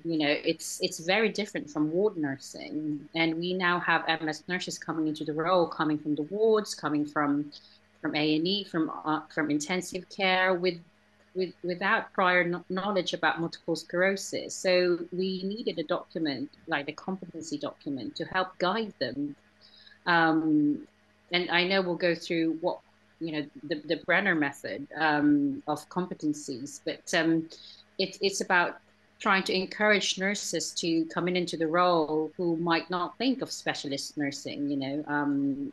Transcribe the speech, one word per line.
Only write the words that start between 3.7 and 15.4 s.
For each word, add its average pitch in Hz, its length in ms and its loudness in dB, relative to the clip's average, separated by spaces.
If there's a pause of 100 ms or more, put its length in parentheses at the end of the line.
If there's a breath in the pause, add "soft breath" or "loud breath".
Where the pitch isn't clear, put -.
have 165 280 2
M 160 220 0
S 151 180 -6
nurses 180 320 -4
coming 160 280 -2
into 151 180 -4
the 151 80 -2
role, 165 340 2
coming 156 300 0
from 151 180 -2
the 151 80 -2
wards, 214 500 2
coming 147 320 -2
from, 147 460 0 (500 loud breath)
from 151 140 -2
A 156 200 4
and 165 120 2
E, 196 160 0
from, 160 280 0 (140)
uh, 151 160 0 (120)
from 151 180 0
intensive 180 580 -2
care, 185 460 2
with, 175 240 0 (560)
with, 180 180 -2 (100)
without 190 500 0
prior 180 320 4
kno-, 170 240 -2
knowledge 185 440 0
about 165 260 2
multiple 165 360 -2
sclerosis. 185 800 -2
So 180 420 4 (140)
we 185 320 -2